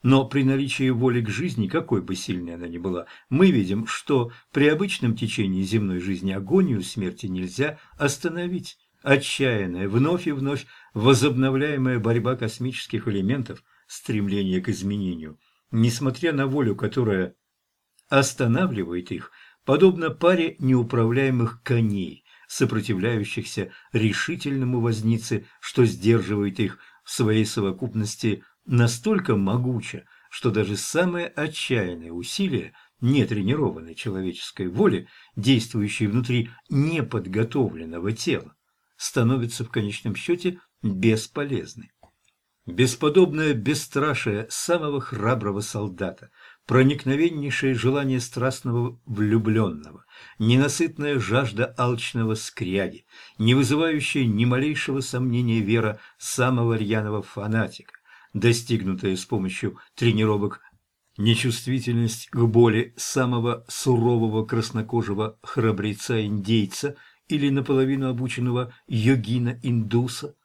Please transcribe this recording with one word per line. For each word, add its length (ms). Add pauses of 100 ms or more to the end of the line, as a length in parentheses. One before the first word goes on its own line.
Но 240
при 180
наличии 480
воли 280
к 80
жизни, 400
какой 340
бы 140
сильной 400
она 140
ни 80
была, 280 (240)
мы 220
видим, 340
что 460 (220)
при 160
обычном 480
течении 440
земной 380
жизни 320
агонию 500
смерти 440
нельзя 540 (180)
остановить. 800 (260)
Отчаянная, 840
вновь 360
и 60
вновь 360 (260)
возобновляемая 1040
борьба 380
космических 720
элементов, 520 (260)
стремление 760
к 80
изменению, 680 (340)
несмотря 600
на 160
волю, 300
которая 580 (720)
останавливает 1040
их, 220 (320)
подобно 460
паре 480
неуправляемых 1000
коней, 640 (240)
сопротивляющихся 1300 (180)
решительному 880
вознице, 680 (140)
что 240
сдерживает 800
их 180 (240)
в 80
своей 340
совокупности 1000 (220)
настолько 680
могуче, 680 (240)
что 220
даже 260
самые 500
отчаянные 840
усилия 640 (280)
нетренированной 920
человеческой 720
воли, 400 (280)
действующей 720
внутри 460 (180)
неподготовленного 1400
тела, 440 (400)
становятся 680
в 60
конечном 460
счёте 440 (240)
бесполезны. 1040 (800)
Бесподобное 880
бесстрашие 960
самого 500
храброго 600
солдата, 680 (380)
проникновеннейшее 1080
желание 460
страстного 880
влюблённого, 1000 (320)
ненасытная 800
жажда 600
алчного 580
скряги, 720 (340)
не 160
вызывающая 680
ни 200
малейшего 540
сомнения 600
вера 380 (200)
самого 560
рьяного 480
фанатика, 720 (380)
достигнутая 840
с 100
помощью 540 (160)
тренировок, 640 (560)
нечувствительность 1120
к 160
боли 520
самого 720
сурового 760
краснокожего 960
храбреца-индейца 1600 (300)
или 220
наполовину 600
обученного 640 (140)
йогина-индуса 1600